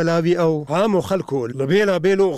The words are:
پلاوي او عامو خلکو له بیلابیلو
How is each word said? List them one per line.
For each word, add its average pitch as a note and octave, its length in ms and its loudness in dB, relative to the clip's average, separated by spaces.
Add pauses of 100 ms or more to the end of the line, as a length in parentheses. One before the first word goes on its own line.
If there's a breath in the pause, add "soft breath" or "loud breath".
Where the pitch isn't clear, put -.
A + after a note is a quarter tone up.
پلاوي E3 340 2 (100)
او D#3+ 60 2 (300)
عامو G3+ 320 0
خلکو C#3+ 280 -4 (120)
له C3+ 200 -4
بیلابیلو F#3+ 640 2